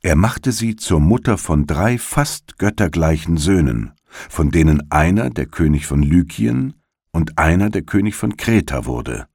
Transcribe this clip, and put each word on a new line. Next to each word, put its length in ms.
Er 140
machte 360
sie 240
zur 240
Mutter 380
von 300
drei 300
fast 600
göttergleichen 800
Söhnen, 560
von 440
denen 400
einer 380
der 180
König 380
von 160
Lykien 760
und 260
einer 320
der 120
König 340
von 220
Kreta 480
wurde. 500